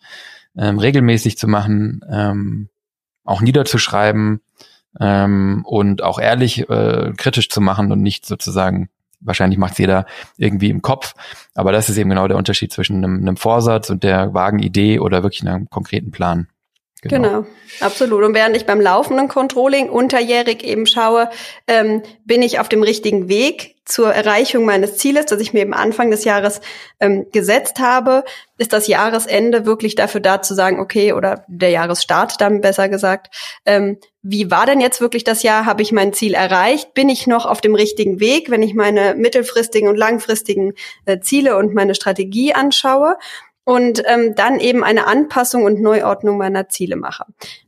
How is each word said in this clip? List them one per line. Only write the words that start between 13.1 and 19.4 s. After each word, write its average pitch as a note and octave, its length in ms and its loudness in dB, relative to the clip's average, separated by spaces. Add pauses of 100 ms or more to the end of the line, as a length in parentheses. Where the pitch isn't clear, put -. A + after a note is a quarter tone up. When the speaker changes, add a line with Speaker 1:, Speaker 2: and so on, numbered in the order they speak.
Speaker 1:
einem F#2+ 180 -2
Vorsatz A2+ 500 0
und G2 140 -4
der F#2+ 320 0
vagen G2 240 0
Idee G2+ 400 2
oder F#2+ 240 0
wirklich G2+ 180 -4
einem F#2 300 -6
konkreten G2+ 400 -8
Plan. E2+ 380 -4 (520)
Genau. B3+ 220 -2
Speaker 2:
Genau, G#3 240 -2 (340)
absolut. G#3+ 440 0
Und G#3+ 100 2
während A3 220 2
ich G#3+ 80 -4
beim G#3 160 2
laufenden B3+ 480 2
Controlling C4+ 640 0